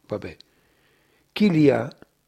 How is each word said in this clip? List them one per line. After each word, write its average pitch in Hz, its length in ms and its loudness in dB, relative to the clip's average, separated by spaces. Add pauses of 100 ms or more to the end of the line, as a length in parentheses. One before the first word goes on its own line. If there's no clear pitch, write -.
vabbè, 95 320 -12 (920)
chi 208 180 0
li 156 200 4
ha 120 200 -2 (380)